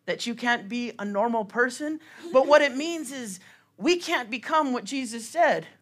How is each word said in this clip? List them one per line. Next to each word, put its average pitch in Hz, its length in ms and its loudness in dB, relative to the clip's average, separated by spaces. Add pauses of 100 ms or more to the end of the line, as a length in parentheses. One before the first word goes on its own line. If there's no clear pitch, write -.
that - 200 -4
you 233 80 -4
can't 240 340 -2
be 240 300 -6
a 208 80 -8
normal 214 400 0
person. 262 540 -2 (340)
But 262 140 6
what 294 160 8
it 262 120 2
means 311 360 -6
is 226 280 -10 (420)
we 339 160 4
can't 311 320 -4
become 277 440 0
what 240 100 -4
Jesus 233 440 -8
said, 254 380 2 (160)